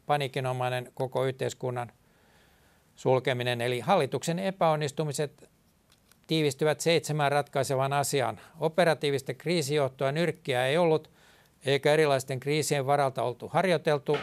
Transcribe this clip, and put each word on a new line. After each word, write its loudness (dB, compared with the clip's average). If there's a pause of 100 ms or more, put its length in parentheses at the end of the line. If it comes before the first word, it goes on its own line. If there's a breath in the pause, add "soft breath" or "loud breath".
paniikinomainen -2
koko -4
yhteiskunnan -6 (1040 soft breath)
sulkeminen. 0
Eli -2
hallituksen 0
epäonnistumiset -4 (760)
tiivistyvät 0
seitsemään 2
ratkaisevaan 0
asiaan. -2 (200 loud breath)
Operatiivista 0
kriisijohtoa, 0
nyrkkiä, -2
ei 2
ollut, 2 (560 soft breath)
eikä 4
erilaisten 2
kriisien -2
varalta 0
oltu -6
harjoiteltu. 0